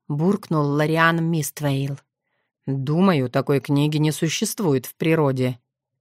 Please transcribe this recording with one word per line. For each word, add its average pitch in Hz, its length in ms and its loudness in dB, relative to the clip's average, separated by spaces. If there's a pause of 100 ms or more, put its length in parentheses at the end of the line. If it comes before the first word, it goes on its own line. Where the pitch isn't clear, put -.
(100)
буркнул 160 560 0
Лориан 160 580 2
Миствейл. 143 760 -2 (680)
«Думаю, 143 640 0
такой 139 300 0
книги 143 360 0
не 151 160 2
существует 160 760 -2
в - 100 -16
природе». 135 640 0 (420)